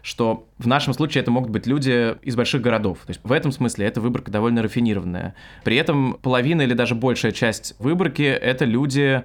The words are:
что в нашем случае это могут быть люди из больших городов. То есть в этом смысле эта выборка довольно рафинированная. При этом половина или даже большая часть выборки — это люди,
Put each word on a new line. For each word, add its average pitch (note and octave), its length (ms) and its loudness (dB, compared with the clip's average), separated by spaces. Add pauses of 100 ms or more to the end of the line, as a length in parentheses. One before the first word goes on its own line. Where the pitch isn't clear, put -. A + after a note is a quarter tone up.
что A#2 560 -4
в A#2+ 100 -6
нашем C#3 260 2
случае D3 280 0
это A#2+ 100 -2
могут B2 180 0
быть G#2+ 160 -4
люди B2 580 2
из B2+ 120 -4
больших A#2+ 260 0
городов. G#2+ 440 2
То - 60 -10
есть - 120 -10
в G#2+ 80 -6
этом C#3+ 220 2
смысле A2+ 320 -2
эта G#2 160 -2
выборка A#2+ 280 -2
довольно A2+ 320 0
рафинированная. F#2+ 760 -2 (280)
При A2 140 2
этом C#3 440 0
половина B2+ 420 2
или B2 100 2
даже A#2+ 200 0
большая A#2 380 0
часть - 480 -4
выборки — D3+ 440 0
это C3+ 420 0
люди, C3+ 600 2